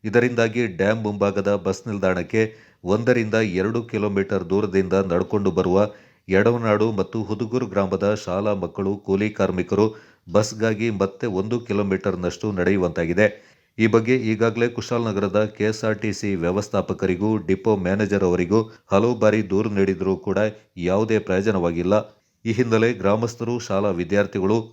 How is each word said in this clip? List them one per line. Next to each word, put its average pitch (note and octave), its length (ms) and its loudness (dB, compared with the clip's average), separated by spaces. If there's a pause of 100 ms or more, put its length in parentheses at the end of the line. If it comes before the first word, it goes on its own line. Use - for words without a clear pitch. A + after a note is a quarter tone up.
ಇದರಿಂದಾಗಿ A#2 580 2 (160)
ಡ್ಯಾಂ G#2 260 2
ಮುಂಭಾಗದ G2+ 460 0 (160)
ಬಸ್ F#2+ 220 -4
ನಿಲ್ದಾಣಕ್ಕೆ F#2+ 520 -2 (520)
ಒಂದರಿಂದ A2+ 440 2 (240)
ಎರಡು A2 200 0 (100)
ಕಿಲೋಮೀಟರ್ G2+ 580 -2
ದೂರದಿಂದ F#2+ 460 0 (160)
ನಡ್ಕೊಂಡು F#2+ 480 0
ಬರುವ F2+ 180 2 (520)
ಯಡವನಾಡು G#2+ 580 4 (120)
ಮತ್ತು F#2+ 200 -4 (100)
ಹುದುಗೂರು A2+ 440 -2
ಗ್ರಾಮದ G2 340 0 (180)
ಶಾಲಾ G2 280 -2 (100)
ಮಕ್ಕಳು, F#2+ 280 -4 (140)
ಕೂಲಿ G2 240 0 (100)
ಕಾರ್ಮಿಕರು F#2+ 480 2 (480)
ಬಸ್ಗಾಗಿ A2 540 0 (140)
ಮತ್ತೆ G2 240 -4 (140)
ಒಂದು A2 160 -2 (100)
ಕಿಲೋಮೀಟರ್ನಷ್ಟು F#2+ 800 -2 (120)
ನಡೆಯುವಂತಾಗಿದೆ. F2+ 680 2 (520)
ಈ A2 160 4
ಬಗ್ಗೆ A#2 220 4 (160)
ಈಗಾಗಲೇ A2+ 340 0 (100)
ಕುಶಾಲನಗರದ G#2 640 0 (160)
ಕೆ G#2 140 -2
ಎಸ್ G#2+ 180 -6
ಆರ್ G#2+ 140 -2
ಟಿ A2 160 -2
ಸಿ G2+ 140 -4 (100)
ವ್ಯವಸ್ಥಾಪಕರಿಗೂ F#2 880 -2 (180)
ಡಿಪೋ F#2+ 240 2 (140)
ಮ್ಯಾನೇಜರ್ G2 420 0
ಅವರಿಗೂ F2+ 320 2 (320)
ಹಲವು A2+ 300 2
ಬಾರಿ G#2+ 180 4 (120)
ದೂರು G#2+ 260 0
ನೀಡಿದ್ರೂ F#2+ 360 0 (120)
ಕೂಡ G2 120 -2 (500)
ಯಾವುದೇ G#2+ 300 2 (100)
ಪ್ರಯೋಜನವಾಗಿಲ್ಲ. F#2 680 0 (500)
ಈ A2+ 140 -2
ಹಿನ್ನೆಲೆ A#2 320 2 (120)
ಗ್ರಾಮಸ್ಥರು, A2+ 520 0 (140)
ಶಾಲಾ G2 320 0
ವಿದ್ಯಾರ್ಥಿಗಳು G2 580 0 (140)